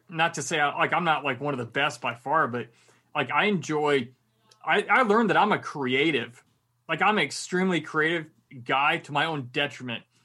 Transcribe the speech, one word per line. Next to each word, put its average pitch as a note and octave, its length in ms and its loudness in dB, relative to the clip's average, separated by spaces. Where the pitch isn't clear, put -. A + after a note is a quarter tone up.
Not E3 260 0
to D#3 60 -4
say, D#3 180 -2
I, D3 160 2
like, D#3 160 0
I'm D#3+ 120 0
not, D3+ 200 2
like, C3+ 160 -2
one C#3+ 140 -4
of B2+ 60 -4
the A#2+ 60 -6
best C#3+ 360 -2
by A#2+ 140 -4
far, D#3 320 0
but, A#2 220 -6
like, C#3+ 160 -2
I D3 160 2
enjoy, D3+ 640 0
I, E3+ 240 2
I A#3+ 140 4
learned G#3+ 260 4
that D#3 80 4
I'm G3 140 4
a D#3 80 2
creative. C3 840 -2
Like, E3 160 -2
I'm G3+ 160 2
an D#3+ 40 2
extremely F3+ 580 -2
creative D#3 440 0
guy D3 360 2
to D#3 120 -14
my D3 140 2
own D3 260 -4
detriment. C3 500 -6